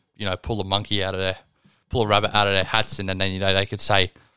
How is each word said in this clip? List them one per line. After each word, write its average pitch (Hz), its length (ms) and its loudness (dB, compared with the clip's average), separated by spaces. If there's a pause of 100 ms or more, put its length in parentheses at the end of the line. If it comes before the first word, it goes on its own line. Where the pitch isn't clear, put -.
(160)
you 104 100 -10
know, 92 120 -4
pull 107 240 -4
a - 20 -4
monkey 98 400 -2
out 95 100 -4
of 92 60 -4
their, 95 180 -2 (520)
pull 120 140 0
a 104 40 0
rabbit 104 260 2
out 104 140 4
of 98 60 0
their 95 100 2
hats, - 360 -2
and 95 100 -4
then, 95 80 -4
then, 95 140 0
you 92 80 -4
know, 98 140 2
they 95 120 0
could - 160 -8
say, 95 300 2 (260)